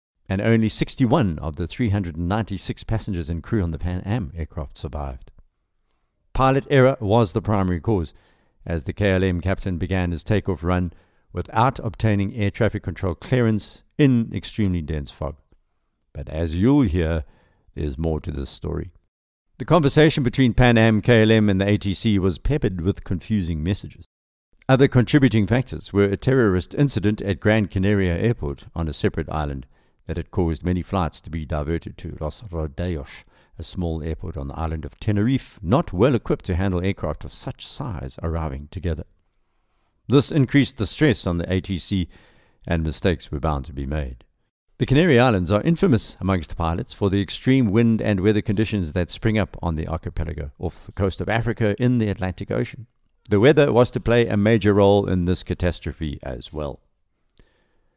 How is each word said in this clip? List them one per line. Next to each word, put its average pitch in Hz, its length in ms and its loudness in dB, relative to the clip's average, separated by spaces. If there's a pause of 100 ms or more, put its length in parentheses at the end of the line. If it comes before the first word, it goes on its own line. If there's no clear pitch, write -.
(280)
and 95 120 -2
only 113 280 2
sixty-one 113 720 0
of 76 160 -6
the 87 140 -6
three 120 220 -4
hundred 98 260 -2
and 85 120 -4
ninety-six 101 540 -4
passengers 87 480 -6
and 82 140 -6
crew 107 180 -2
on 85 80 -2
the 76 80 -6
Pan 90 220 -6
Am 101 340 -6
aircraft 78 420 -10
survived. 69 540 -10 (1000)
Pilot 135 360 2
error 135 320 4
was 110 320 2
the 113 80 -2
primary 95 400 0
cause, 92 320 -2 (540)
as 82 180 -4
the 90 80 -6
K 101 200 0
L 92 100 2
M 90 180 0
captain 92 380 -4
began 90 320 -2
his 82 140 -6
takeoff 95 400 -2
run 90 280 0 (400)
without 110 460 -2
obtaining 101 560 -2
air 101 160 -2
traffic 104 320 -2
control 90 320 -6
clearance 113 680 -2 (160)
in 127 360 4
extremely 95 460 -2
dense 76 300 -6
fog. 71 260 -8 (760)
But 73 160 -12
as 80 260 -4
you'll 127 280 4
hear, 80 420 0 (500)
there's 71 240 -6
more 80 220 -2
to - 100 -10
this 71 180 -8
story. 78 420 -10 (680)
The 120 60 -8
conversation 151 580 4
between 120 320 2
Pan 123 220 6
Am, 113 240 4
K 113 220 6
L 110 80 6
M, 107 180 6
and 95 120 2
the 98 80 0
A 104 100 4
T 98 160 -4
C 107 240 0
was 90 180 0
peppered 107 460 -2
with 92 220 -2
confusing 87 580 -4
messages. - 420 -6 (640)
Other 135 200 6
contributing 120 580 4
factors 92 460 -4
were 101 120 4
a 98 120 0
terrorist 110 580 2
incident 165 480 0
at 95 180 -4
Gran 107 260 2
Canaria 95 520 0
Airport 101 460 -4 (100)
on 82 140 -4
a 76 40 -4
separate 80 380 -4
island 73 360 -6 (400)
that 80 100 -6
had 82 140 -8
caused 82 340 -2
many 90 180 0
flights 87 380 -4
to - 100 -18
be 80 140 -6
diverted 80 540 -4
to - 220 -12
Los 78 300 -8
Rodeos, 80 760 -8 (340)
a 82 40 -12
small 82 400 -6
airport 80 340 -8
on 69 120 -8
the 67 100 -12
island 80 260 -6
of - 160 -14
Tenerife, 107 640 -2
not 127 300 0
well 120 220 4
equipped - 320 -2
to 87 100 -2
handle 92 280 0
aircraft 87 400 -4
of - 80 -14
such - 340 -12
size - 560 -10
arriving 78 480 -4
together. 80 340 -6 (1040)
This 131 220 4
increased 139 480 2
the 95 80 -2
stress - 400 0
on 87 120 -2
the 85 140 -4
A 95 80 2
T 90 180 -4
C, 90 300 -2 (580)
and 82 180 0
mistakes 78 480 -2
were 73 80 -6
bound 73 240 -2
to 69 80 -14
be 67 140 -10
made. 67 380 -6 (540)
The 123 80 -2
Canary 147 320 6
Islands 104 320 4
are 104 120 4
infamous 160 580 2
amongst 92 360 -2
pilots 85 360 -4
for 101 180 0
the 101 100 2
extreme 127 500 0
wind 113 300 4
and 101 200 0
weather 104 220 4
conditions 101 500 -2
that 87 180 -2
spring 110 280 -2
up - 240 -2
on 85 120 -2
the 80 140 -6
archipelago 80 720 -6
off - 280 -10
the - 60 -16
coast 98 280 -2
of 85 80 -6
Africa 110 540 0
in 123 160 2
the 110 100 0
Atlantic 92 420 -6
Ocean. 113 360 -6 (420)
The 101 120 4
weather 143 320 6
was 120 180 4
to - 80 -4
play 117 300 2
a 107 80 0
major 104 360 4
role 101 360 6
in 92 160 0
this 87 180 0
catastrophe 82 800 -4
as 64 300 -10
well. 73 260 -8 (1200)